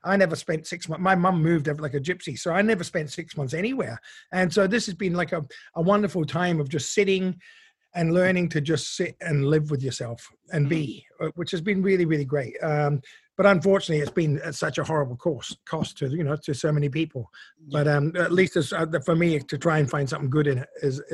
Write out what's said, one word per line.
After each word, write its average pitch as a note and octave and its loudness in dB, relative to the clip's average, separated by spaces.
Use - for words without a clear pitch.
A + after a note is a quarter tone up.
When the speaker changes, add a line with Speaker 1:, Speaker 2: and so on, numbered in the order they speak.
Speaker 1:
I F#3+ 2
never E3+ 4
spent D#3+ -6
six - -10
months. D#3+ -6
My F#3+ 4
mum F3+ 4
moved D#3+ 4
every, D3+ -4
like C#3+ -4
a C#3+ -2
gypsy. D#3 -6
So E3+ -2
I F#3+ 2
never G#3+ 2
spent D3+ -6
six E3 -12
months C#3 -4
anywhere. A3 -4
And F#3 2
so G3 4
this A3 0
has F#3+ -8
been F3+ -2
like F3 -2
a, D#3+ -4
a E3+ 0
wonderful F#3+ 2
time E3+ 0
of C#3 -4
just C#3+ -4
sitting F#3+ 0
and E3 0
learning F3+ 4
to D#3+ 0
just D3 -2
sit F3 -6
and D3+ 0
live D3+ 2
with C3 -2
yourself A#2+ -8
and C#3+ 0
be, D#3 -4
Speaker 2:
Mm. D#3+ -4
Speaker 1:
uh, - -6
which E3+ -8
has F3 -4
been F#3+ 0
really, F#3 2
really D3+ 2
great. C3 -2
Um, D3 0
but F#3+ 4
unfortunately, F#3 4
it's C#3 -4
been D3+ 2
at D#3+ -8
such D#3 -4
a C#3+ -2
horrible C#3 -2
course, C#3 -4
cost - -6
to, C3+ -4
you D#3+ -2
know, C#3+ 0
to D3 -6
so D#3 -2
many D3 0
people. C#3 -4
Speaker 2:
Yeah. C#3+ -2
Speaker 1:
But, D3 2
um, D3 2
at E3+ 0
least F3+ 4
it's, D#3 0
uh, E3 0
for E3 4
me E3 2
to C3+ -6
try D#3 2
and C#3+ 4
find C#3 -2
something C#3+ -4
good D3+ 2
in C3 2
it B2+ -8
is, C#3 -2